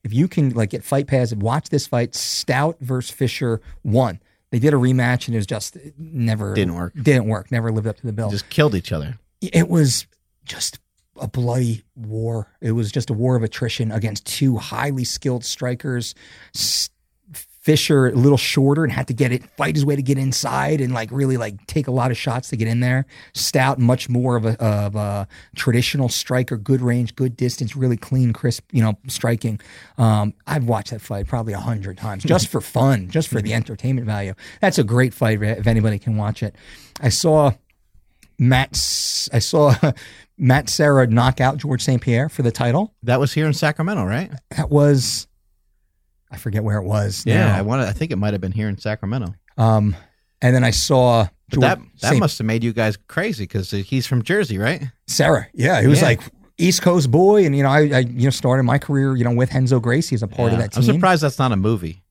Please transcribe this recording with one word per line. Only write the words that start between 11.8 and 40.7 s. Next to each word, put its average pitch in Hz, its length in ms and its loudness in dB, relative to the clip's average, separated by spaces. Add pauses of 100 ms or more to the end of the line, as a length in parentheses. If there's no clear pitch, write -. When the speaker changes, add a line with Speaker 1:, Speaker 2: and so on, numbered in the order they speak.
Speaker 1:
war. 113 520 -6 (140)
It 113 100 -2
was 113 200 -2
just - 180 -4
a 131 40 -2
war 123 220 0
of 113 80 2
attrition 113 480 -4
against 107 340 -4
two 131 320 0
highly 131 460 -6
skilled 123 420 -6
strikers. 123 680 -6 (400)
S-, - 340 -4 (720)
Fisher 143 460 4
a 120 60 2
little 135 240 4
shorter 143 480 2
and 120 80 -2
had 131 140 -4
to 131 60 -4
get 120 200 0
it, 123 100 -4 (140)
fight 151 180 -2
his 147 80 2
way 147 140 0
to 143 40 -4
get 135 160 0
inside 135 600 -2
and, 127 140 -2
like, 113 180 -4
really, 131 240 0
like, 107 320 -8
take 147 200 -4
a 127 40 -4
lot 127 200 0
of 113 60 -2
shots 127 300 -4
to - 80 -8
get 110 100 -2
in 113 140 0
there. 127 260 0 (280)
Stout, 135 440 0
much 123 300 2
more 123 300 0
of 110 80 -2
a, 113 180 0
of 104 320 0
a 101 320 -4 (260)
traditional 131 540 0
striker, 127 480 -2
good 123 240 0
range, 120 380 0
good 127 180 -2
distance, 123 400 -4
really 127 220 0
clean, 127 340 0
crisp, 117 400 -4
you 131 100 2
know, 110 160 0 (100)
striking. 117 520 -4 (380)
Um, 107 360 2 (120)
I've 143 180 -2
watched 113 280 -2
that 110 100 -12
fight 101 260 -6
probably 113 240 -4
a 98 80 -6
hundred 101 380 -6
times 98 260 -8
just - 240 2
for - 140 -4
fun, 120 480 0
just 156 180 -2
for - 140 -2
the 107 120 -4
entertainment 120 540 -4
value. 101 260 -4 (280)
That's 190 160 2
a 151 80 2
great 120 280 2
fight 110 300 0
if 107 240 -2
anybody 110 320 2
can 113 160 -2
watch 107 280 -4
it. 104 120 -8 (460)
I 120 80 2
saw 151 420 4 (880)
Matt 131 360 4
S-, - 580 -4
I 123 60 2
saw 147 360 4 (320)
<laughs> - 300 -20
Matt 139 320 2
Serra 143 360 4